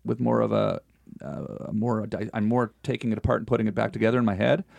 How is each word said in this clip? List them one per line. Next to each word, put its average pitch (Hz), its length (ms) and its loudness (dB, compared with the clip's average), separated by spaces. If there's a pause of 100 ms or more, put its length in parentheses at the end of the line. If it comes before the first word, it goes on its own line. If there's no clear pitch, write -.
with 117 160 -2
more 117 200 2
of 110 120 2
a, 104 280 0 (420)
uh, - 500 -10
more, 110 340 0 (260)
I'm 107 140 -2
more 117 260 0 (100)
taking 123 300 -2
it 104 60 -2
apart 120 220 2
and 113 60 -8
putting 117 200 2
it 104 80 -2
back 110 180 0
together 110 260 2
in 120 60 4
my 104 100 4
head. 127 300 2 (140)